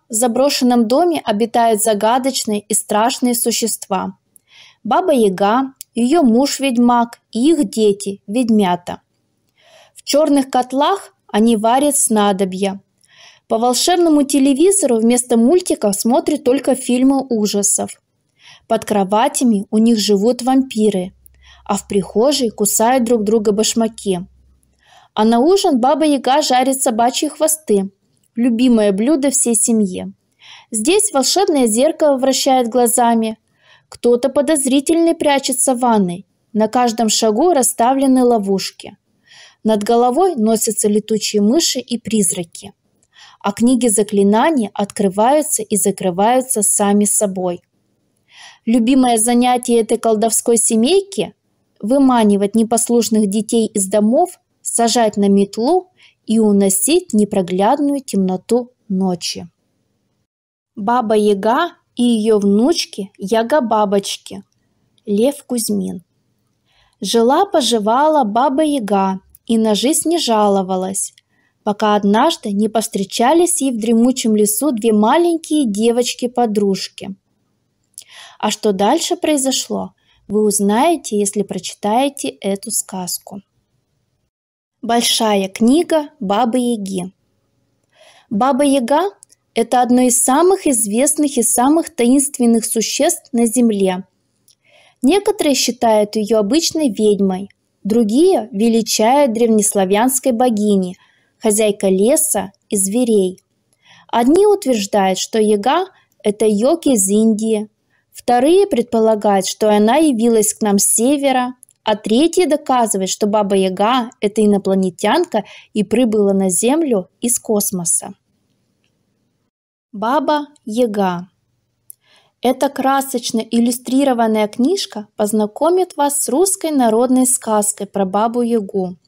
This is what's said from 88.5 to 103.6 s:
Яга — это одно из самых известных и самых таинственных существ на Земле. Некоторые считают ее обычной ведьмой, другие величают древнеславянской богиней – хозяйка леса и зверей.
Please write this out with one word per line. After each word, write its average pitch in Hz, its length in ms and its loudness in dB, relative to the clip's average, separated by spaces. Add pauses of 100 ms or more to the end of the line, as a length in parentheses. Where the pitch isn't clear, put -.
Яга — 277 460 2 (440)
это 233 280 0
одно 247 180 4
из 254 200 2
самых 349 460 2
известных 277 720 -2
и 226 60 2
самых 294 500 0
таинственных 240 680 2
существ - 680 -4
на 233 140 2
Земле. 202 580 0 (960)
Некоторые 359 520 2
считают 220 640 0
ее 220 220 0
обычной 285 500 0
ведьмой, 196 640 0 (340)
другие 233 640 2
величают 226 840 0
древнеславянской 220 960 0
богиней – 208 640 0 (460)
хозяйка 208 460 0
леса 196 640 0 (160)
и 214 80 -4
зверей. 196 640 -2 (680)